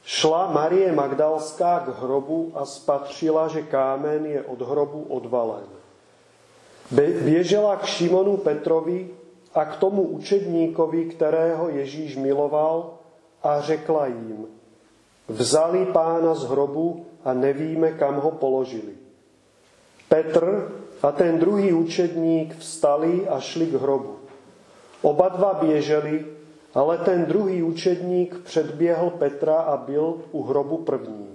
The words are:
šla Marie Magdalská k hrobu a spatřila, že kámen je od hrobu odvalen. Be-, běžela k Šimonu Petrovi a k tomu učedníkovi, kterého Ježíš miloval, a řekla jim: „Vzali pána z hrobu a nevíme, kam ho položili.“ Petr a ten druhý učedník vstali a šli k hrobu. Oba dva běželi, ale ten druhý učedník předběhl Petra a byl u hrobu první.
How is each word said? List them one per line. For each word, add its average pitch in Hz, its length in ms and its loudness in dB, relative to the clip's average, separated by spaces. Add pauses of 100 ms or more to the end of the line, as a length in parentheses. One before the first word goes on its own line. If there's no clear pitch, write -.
šla 165 440 2
Marie 170 400 4
Magdalská 156 880 0
k - 80 -6 (120)
hrobu 143 560 -2
a 139 100 -4
spatřila, 156 800 -2
že 156 140 -4
kámen 147 640 -2
je 147 180 -4
od 123 180 -10
hrobu 147 480 -4
odvalen. 117 560 -4 (1300)
Be-, 135 340 2
běžela 185 500 2
k - 100 -8
Šimonu 185 520 0
Petrovi 165 720 -2 (440)
a 151 120 0
k - 100 -12
tomu 196 260 0
učedníkovi, 165 1040 0
kterého 160 640 0
Ježíš 139 460 -6
miloval, 147 800 0 (500)
a 147 180 2
řekla 151 440 0
jim: 113 400 -8 (840)
„Vzali 156 580 2
pána 165 500 2
z 135 80 -4
hrobu 143 640 -2 (200)
a 131 80 0
nevíme, 156 580 2
kam 143 240 0
ho 147 160 0
položili.“ 127 600 -2 (1160)
Petr 170 640 2 (300)
a 143 100 2
ten 165 280 2
druhý 196 340 4
učedník 165 840 0
vstali 165 680 0
a 147 120 -2
šli 165 260 -4
k 151 80 -2
hrobu. 131 420 0 (840)
Oba 156 280 4
dva 180 240 2
běželi, 151 720 2 (500)
ale 156 220 2
ten 175 280 2
druhý 185 380 0
učedník 180 800 0
předběhl 165 680 0
Petra 156 460 0
a 160 220 0
byl 151 440 -2 (100)
u 156 120 -6
hrobu 139 340 0
první. 110 580 -6